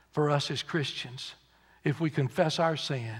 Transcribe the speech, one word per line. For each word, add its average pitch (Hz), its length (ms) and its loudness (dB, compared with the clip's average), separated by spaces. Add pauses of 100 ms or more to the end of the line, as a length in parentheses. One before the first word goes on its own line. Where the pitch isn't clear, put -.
(180)
for 147 140 4
us 143 180 2
as 143 140 -4
Christians. - 720 -6 (480)
If 151 160 0
we 160 100 2
confess 151 480 2
our 165 180 4
sin, 120 440 -4